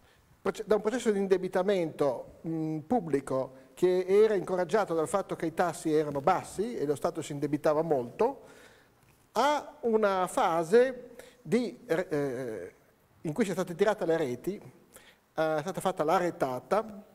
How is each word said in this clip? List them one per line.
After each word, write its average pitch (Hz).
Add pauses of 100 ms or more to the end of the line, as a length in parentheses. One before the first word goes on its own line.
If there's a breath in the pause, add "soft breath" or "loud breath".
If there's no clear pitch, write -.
(640 soft breath)
da 208
un 214
processo 233
di 202
indebitamento, 185
mm, 156
pubblico 143
che 180
era 208
incoraggiato 180
dal 160
fatto 190
che 160
i 160
tassi 170
erano 147
bassi 185
e 170
lo 147
Stato 170
si 143
indebitava 147
molto, 160 (920 loud breath)
a 277
una 208
fase 202 (300 loud breath)
di, 208
eh, 135 (480)
in 151
cui 233
si 190
è -
stata 180
tirata 202
le 165
reti, 156
eh, -
è 147
stata 175
fatta 180
la 160
retata 175 (120)